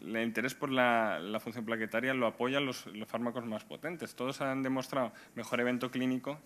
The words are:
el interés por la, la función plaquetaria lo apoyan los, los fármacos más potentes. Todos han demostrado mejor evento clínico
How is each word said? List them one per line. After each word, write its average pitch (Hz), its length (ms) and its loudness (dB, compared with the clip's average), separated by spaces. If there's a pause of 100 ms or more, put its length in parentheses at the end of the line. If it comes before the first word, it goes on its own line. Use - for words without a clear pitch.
el 113 220 0
interés 117 320 0
por 139 160 -2
la, 117 480 4
la 107 220 -2
función 117 240 -6
plaquetaria 113 480 0
lo 127 120 4
apoyan 127 400 2
los, 127 220 -4
los 104 200 -8
fármacos 117 380 -2
más 107 200 -4
potentes. 147 500 -8
Todos 131 240 -2
han 135 240 0
demostrado 131 480 0 (240)
mejor 120 240 0
evento 123 320 2
clínico 127 540 0